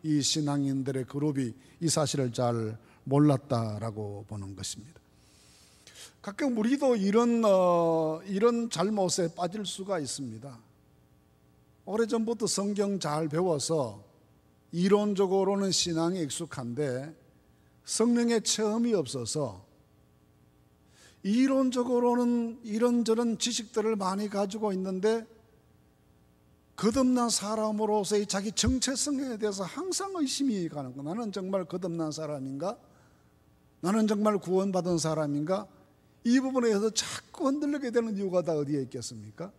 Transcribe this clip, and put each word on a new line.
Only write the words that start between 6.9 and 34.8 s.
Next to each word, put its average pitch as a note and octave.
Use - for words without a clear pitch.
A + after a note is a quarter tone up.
이런, A3+
어, E3+
이런 A#3
잘못에 F3+
빠질 F3+
수가 F#3+
있습니다. B2
오래전부터 A3+
성경 G3+
잘 D#3
배워서 D3
이론적으로는 G3
신앙에 E3+
익숙한데 C3+
성령의 A#3
체험이 A3
없어서 B2
이론적으로는 A#3+
이런저런 A3+
지식들을 A3
많이 G3
가지고 G#3
있는데 F#3+
거듭난 A#3+
사람으로서의 G#3+
자기 G3
정체성에 C4
대해서 G3+
항상 F#4+
의심이 B3+
가는 C3+
거. C#3
"나는 G3
정말 F#3+
거듭난 E3+
사람인가? D3
나는 G#3+
정말 G#3
구원받은 F#3